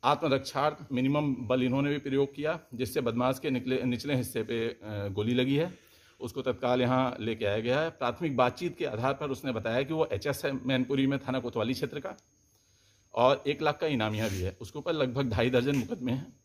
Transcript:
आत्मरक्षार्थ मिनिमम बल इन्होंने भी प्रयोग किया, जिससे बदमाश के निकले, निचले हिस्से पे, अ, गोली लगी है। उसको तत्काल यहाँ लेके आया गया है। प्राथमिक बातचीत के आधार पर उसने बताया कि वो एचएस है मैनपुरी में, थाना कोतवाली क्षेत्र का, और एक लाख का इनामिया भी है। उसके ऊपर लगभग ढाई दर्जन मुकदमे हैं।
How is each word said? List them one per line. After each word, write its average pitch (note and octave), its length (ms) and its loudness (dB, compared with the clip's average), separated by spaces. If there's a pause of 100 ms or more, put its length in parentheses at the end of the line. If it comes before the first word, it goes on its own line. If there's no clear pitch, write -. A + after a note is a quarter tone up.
आत्मरक्षार्थ C#3+ 720 2 (140)
मिनिमम C3+ 440 2
बल B2+ 280 0
इन्होंने C3+ 260 2
भी D3 80 0
प्रयोग C#3 380 0
किया, D#3 240 -2 (140)
जिससे B2 280 -2
बदमाश B2 380 0
के D#3 100 -4
निकले, B2+ 340 0
निचले C3 320 0
हिस्से A#2 280 -2
पे, A#2 240 -2
अ, - 180 -6
गोली G#2 480 -2
लगी B2+ 220 4
है। E3+ 180 0 (460)
उसको B2 220 -8
तत्काल B2+ 400 2
यहाँ B2+ 380 4
लेके A2 260 -2
आया G2+ 140 2
गया B2 200 0
है। E3 100 0
प्राथमिक C3+ 480 -2
बातचीत C3 400 2
के E3 80 -2
आधार B2+ 280 -2
पर C3+ 180 -6
उसने C3 200 -4
बताया A2+ 320 0
कि C#3+ 100 -4
वो D#3+ 120 2
एचएस C3 400 -2
है C#3 60 0
मैनपुरी C3 560 2
में, C3+ 120 2
थाना C3 200 -4
कोतवाली A#2+ 340 -2
क्षेत्र D3 260 -6
का, - 180 -10 (1000)
और C3 320 6
एक D3 140 -2
लाख D3 160 2
का E3 100 -2
इनामिया A2 420 0
भी F#2+ 120 -4
है। F#2 200 -4
उसके - 180 -12
ऊपर E3 140 -4
लगभग C3+ 360 0
ढाई A#2 200 4
दर्जन B2+ 260 4
मुकदमे B2 360 -2
हैं। - 340 -6